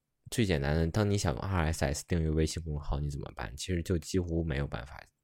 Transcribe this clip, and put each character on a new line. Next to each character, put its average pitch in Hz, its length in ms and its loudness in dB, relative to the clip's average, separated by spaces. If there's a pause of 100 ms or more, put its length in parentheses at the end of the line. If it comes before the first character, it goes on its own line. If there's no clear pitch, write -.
(300)
最 117 160 2
简 80 160 2
单 73 140 2
的， 82 120 4
当 104 220 2
你 101 80 4
想 85 160 0
用 - 80 -6
二 92 240 2
S 80 200 0
S 69 220 -2
订 85 140 2
阅 80 80 2
微 78 160 4
信 82 180 -2
公 78 100 -4
众 73 80 -4
号， 71 180 -2
你 73 100 -2
怎 69 100 -6
么 - 160 -10
办？ - 200 -10
其 - 120 -10
实 87 160 0
就 90 140 0
几 90 220 -2
乎 82 240 0
没 76 140 -2
有 71 100 0
办 - 180 -8
法。 - 160 -14 (220)